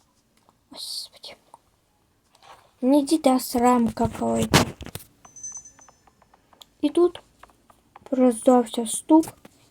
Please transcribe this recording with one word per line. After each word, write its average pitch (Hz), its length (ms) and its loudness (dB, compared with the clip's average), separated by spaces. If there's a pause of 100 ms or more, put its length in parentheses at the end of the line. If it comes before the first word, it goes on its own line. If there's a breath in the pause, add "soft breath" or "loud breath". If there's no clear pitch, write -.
(720)
Господи. - 640 -16 (1500 soft breath)
Не 277 180 4
діти, 294 280 0
а 254 100 2
срам 240 500 0
какой-то. 226 680 -2 (2250)
І 294 80 0
тут 349 320 0 (880)
роздався 247 760 2
стук 311 380 2 (460)